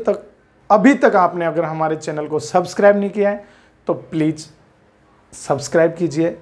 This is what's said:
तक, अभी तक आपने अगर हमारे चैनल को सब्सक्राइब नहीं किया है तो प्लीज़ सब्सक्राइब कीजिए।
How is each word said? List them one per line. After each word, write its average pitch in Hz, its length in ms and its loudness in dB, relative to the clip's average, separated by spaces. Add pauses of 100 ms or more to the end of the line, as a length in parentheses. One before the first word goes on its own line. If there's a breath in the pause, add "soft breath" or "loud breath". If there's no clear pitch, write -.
तक, - 200 -2 (480)
अभी 214 260 6
तक 208 200 2
आपने 175 280 2
अगर 165 200 -2
हमारे 156 320 -2
चैनल 156 300 -8
को 151 140 -4
सब्सक्राइब 202 560 2
नहीं 202 140 -2
किया 202 200 0
है 208 140 -8 (420 soft breath)
तो 165 80 -2
प्लीज़ 156 520 -4 (840)
सब्सक्राइब 165 640 -2
कीजिए। 165 480 -4